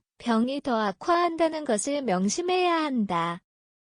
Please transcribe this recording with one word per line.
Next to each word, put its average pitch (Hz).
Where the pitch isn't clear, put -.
병이 240
더 233
악화한다는 320
것을 277
명심해야 330
한다. 185